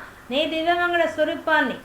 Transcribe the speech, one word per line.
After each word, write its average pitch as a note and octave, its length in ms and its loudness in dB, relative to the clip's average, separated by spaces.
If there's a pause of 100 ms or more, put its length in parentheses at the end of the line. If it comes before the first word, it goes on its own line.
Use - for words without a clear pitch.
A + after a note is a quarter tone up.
(320)
నీ D4 140 0
దివ్యమంగళ E4+ 600 2
స్వరూపాన్ని, D4+ 800 0